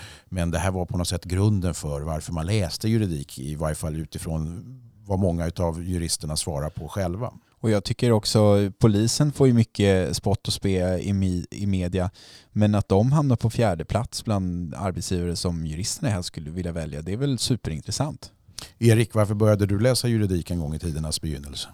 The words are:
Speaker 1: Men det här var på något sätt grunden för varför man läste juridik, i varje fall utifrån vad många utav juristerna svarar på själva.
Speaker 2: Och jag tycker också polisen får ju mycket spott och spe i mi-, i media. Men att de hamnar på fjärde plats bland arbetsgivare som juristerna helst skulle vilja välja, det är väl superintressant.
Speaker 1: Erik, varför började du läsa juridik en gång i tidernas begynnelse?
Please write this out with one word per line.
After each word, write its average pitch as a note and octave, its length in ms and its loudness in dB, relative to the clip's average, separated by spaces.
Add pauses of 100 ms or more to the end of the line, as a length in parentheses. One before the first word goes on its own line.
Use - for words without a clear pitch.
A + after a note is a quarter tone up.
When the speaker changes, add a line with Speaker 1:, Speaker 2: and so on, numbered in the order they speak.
(260)
Speaker 1:
Men F2 260 -2
det D#2+ 80 0
här F#2 120 0
var F#2 140 -2
på - 120 -6
något F2 100 0
sätt - 180 -4
grunden F#2 480 2
för D2 280 -6
varför D#2 320 -6
man D#2+ 120 -2
läste G2+ 440 -2
juridik, F2+ 500 -2
i D2 160 -8
varje D#2 200 -2
fall D#2 200 -6
utifrån D#2+ 720 -6 (400)
vad G2 140 0
många E2+ 280 0
utav E2+ 360 -2
juristerna E2+ 520 -4
svarar D2+ 340 -4
på - 180 -10
själva. G2 460 -4 (280)
Speaker 2:
Och A2 80 0
jag G#2 140 2
tycker A#2+ 280 0
också G#2 680 4
polisen A#2 520 4
får C3+ 160 4
ju B2 60 6
mycket G2 600 2
spott - 320 -2
och - 60 -2
spe F#2 460 0
i G2+ 140 -2
mi-, F#2 380 0
i G2+ 160 -6
media. F#2 420 0 (420)
Men G#2 240 4
att G2+ 120 2
de A2 240 4
hamnar C#3+ 240 4
på A2+ 140 0
fjärde F#2 360 0
plats - 400 -4
bland F2+ 500 -2
arbetsgivare F2 600 -2
som E2+ 300 -2
juristerna E2+ 440 -4
helst F2+ 180 -2
skulle D#2 240 -10
vilja F2 200 -4
välja, D#2 300 -6
det F2+ 120 -6
är A2 40 -4
väl C3+ 220 -2
superintressant. - 920 -4 (480)
Speaker 1:
Erik, A#2+ 340 4
varför G#2+ 200 2
började G#2 320 4
du G2 140 0
läsa B2 280 2
juridik G2 440 0
en F2 80 0
gång D#2 160 -4
i D2 40 -6
tidernas D#2 420 -4
begynnelse? C#2+ 520 -8